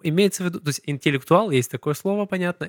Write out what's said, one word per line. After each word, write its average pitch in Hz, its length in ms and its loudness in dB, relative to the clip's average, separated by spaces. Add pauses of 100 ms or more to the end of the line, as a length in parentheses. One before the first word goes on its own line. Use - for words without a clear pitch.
имеется 185 400 0
в 180 40 -2
виду, 175 140 -4
то 151 80 -6
есть 139 180 -6
интеллектуал, 151 640 2
есть 127 200 2
такое 147 240 -4
слово, 202 320 -2
понятно, 180 420 -4